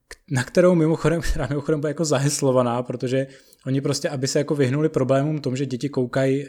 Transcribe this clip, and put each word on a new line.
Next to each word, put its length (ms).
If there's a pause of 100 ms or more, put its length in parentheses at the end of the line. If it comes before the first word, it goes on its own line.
k-, 80 (160)
na 120
kterou 320
mimochodem, 460
<laughs> 100
která 180
mimochodem 320
bude 80
jako 160
zaheslovaná, 800
protože 440 (380)
oni 160
prostě, 280
aby 180
se 120
jako 160
vyhnuli 340
problémům 520
tom, 140
že 100
děti 240
koukají 600